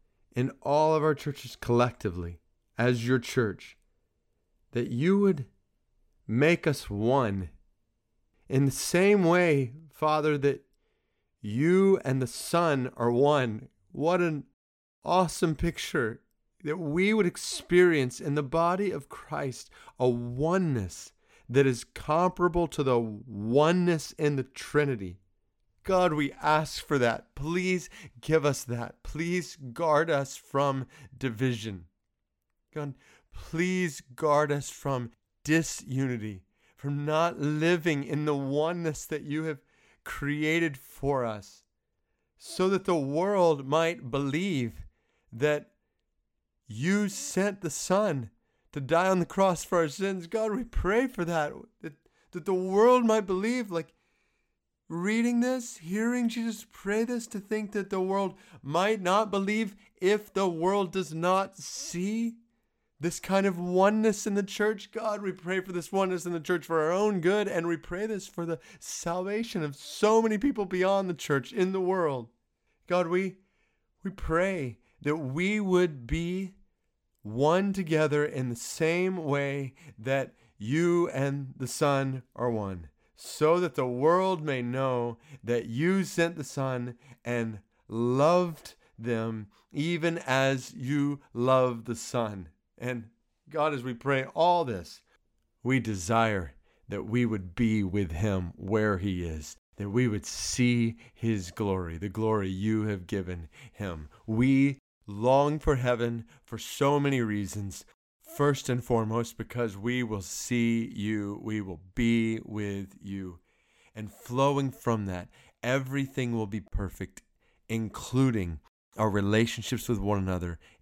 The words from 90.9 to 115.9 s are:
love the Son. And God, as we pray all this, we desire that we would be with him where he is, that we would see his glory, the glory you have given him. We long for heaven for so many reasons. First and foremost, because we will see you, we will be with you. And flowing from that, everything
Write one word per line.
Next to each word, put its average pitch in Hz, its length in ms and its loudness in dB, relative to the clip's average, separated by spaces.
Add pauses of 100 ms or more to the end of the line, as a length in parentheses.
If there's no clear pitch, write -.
love 123 540 2
the 117 100 -4
Son. 104 540 -6 (320)
And 120 280 -8 (400)
God, 151 240 0
as 127 80 -4
we 131 100 -4
pray 135 320 0
all 170 400 2
this, 98 380 -8 (600)
we 131 180 2
desire 104 720 0 (340)
that 98 140 -6
we 120 240 0
would 95 280 -6
be 110 300 2
with 95 260 -2
him 92 460 -2
where 104 400 0
he 90 260 -2
is, 78 320 -8 (220)
that 101 140 -6
we 123 180 2
would 104 160 -2
see 120 720 0 (160)
his 104 380 -2
glory, 92 480 -4
the 98 100 -6
glory 107 400 -2
you 107 360 0
have 98 220 -4
given 87 440 -6 (200)
him. 82 380 -10 (180)
We 135 520 4 (280)
long 131 520 2
for 147 180 0
heaven 120 480 -2 (180)
for - 140 -14
so 143 420 0
many 139 220 2
reasons. 104 640 -4 (380)
First 143 480 -2
and 123 120 -2
foremost, 113 540 -2
because 117 400 -6
we 120 260 -2
will 107 200 -4
see 117 760 -2
you, 101 460 -4
we 107 180 -4
will 92 220 -10 (120)
be 117 520 2
with 101 560 -8
you. 95 380 -10 (540)
And 107 160 -10
flowing 135 600 -2
from 113 340 -2
that, 90 240 -6 (340)
everything 135 720 -2